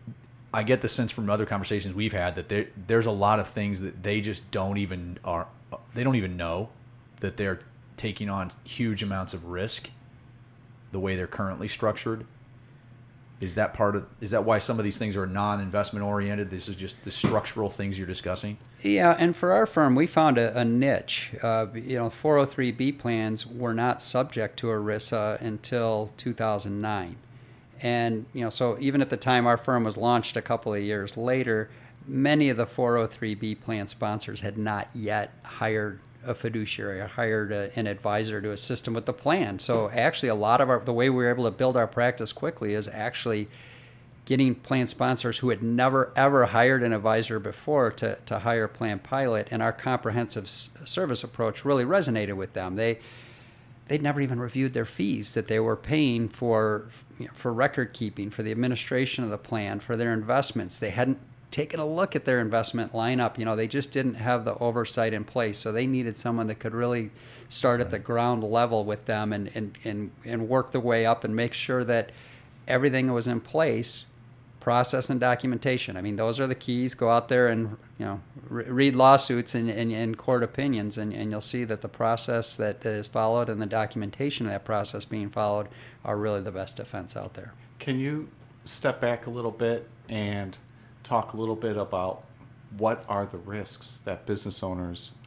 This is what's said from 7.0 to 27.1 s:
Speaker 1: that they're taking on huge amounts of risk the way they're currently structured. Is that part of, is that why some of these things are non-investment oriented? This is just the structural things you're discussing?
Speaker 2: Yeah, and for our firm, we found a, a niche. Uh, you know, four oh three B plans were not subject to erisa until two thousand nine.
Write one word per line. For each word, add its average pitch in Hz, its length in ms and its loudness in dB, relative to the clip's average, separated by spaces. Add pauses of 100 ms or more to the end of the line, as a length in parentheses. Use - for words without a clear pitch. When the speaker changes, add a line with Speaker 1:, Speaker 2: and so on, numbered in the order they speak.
Speaker 1:
that 95 180 -4
they're 95 220 -2 (380)
taking 104 320 -6
on 95 220 -4 (120)
huge 110 400 -2
amounts 95 300 -4
of 85 120 -10
risk 90 440 -6 (1000)
the 95 80 -6
way 95 160 -2
they're 90 120 -2
currently 98 400 -4
structured. 110 580 -2 (1120)
Is 90 160 -6
that 107 180 2
part 101 220 2
of, 98 100 -4 (140)
is 101 120 -8
that 107 120 4
why 107 160 4
some 113 200 0
of 107 40 0
these 101 140 -2
things 107 180 -2
are 98 100 -2
non-investment 101 800 0
oriented? 101 460 0
This 92 180 -8
is 101 80 -8
just 92 300 -10
the 95 60 -8
structural 107 580 0
things 98 280 -4
you're 95 80 -6
discussing? 92 520 -6 (240)
Speaker 2:
Yeah, 185 360 6
and 175 160 4
for 180 200 2
our 220 120 6
firm, 147 300 6
we 151 120 6
found 156 300 6
a, 113 200 2
a 120 80 2
niche. 120 680 0 (100)
Uh, 113 320 2
you 123 240 -4
know, 113 120 -2
four 151 280 2
oh 139 60 6
three 131 300 0
B 127 180 0
plans 110 560 -2
were 120 260 -4
not 120 280 0
subject 123 580 -2
to 120 80 -2
erisa 107 720 0
until 110 800 -2
two 120 160 -4
thousand 104 480 -2
nine. 101 340 -4 (680)